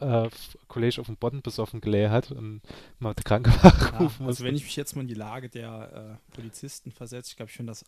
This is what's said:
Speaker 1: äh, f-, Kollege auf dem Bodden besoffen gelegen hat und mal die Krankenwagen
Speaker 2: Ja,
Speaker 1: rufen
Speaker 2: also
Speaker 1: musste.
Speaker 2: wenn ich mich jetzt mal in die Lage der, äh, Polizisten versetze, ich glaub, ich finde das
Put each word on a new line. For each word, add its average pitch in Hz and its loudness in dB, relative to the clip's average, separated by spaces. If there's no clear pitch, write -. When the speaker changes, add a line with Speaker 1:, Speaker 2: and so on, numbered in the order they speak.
Speaker 1:
äh, 117 0
f-, - -16
Kollege 117 -2
auf 123 -12
dem 110 -10
Bodden 127 -6
besoffen 113 -8
gelegen 104 2
hat 117 0
und 110 -14
mal 110 -6
die - -10
Krankenwagen 117 10
Speaker 2:
Ja, - 0
Speaker 1:
rufen 180 0
Speaker 2:
also 139 -2
Speaker 1:
musste. 123 -6
Speaker 2:
wenn 131 -2
ich 143 -4
mich - -12
jetzt 143 -10
mal 139 -8
in 127 -8
die 117 -12
Lage 110 -14
der, 113 -16
äh, - -20
Polizisten 120 -18
versetze, 123 -16
ich - -20
glaub, 110 -14
ich - -20
finde 113 -14
das - -20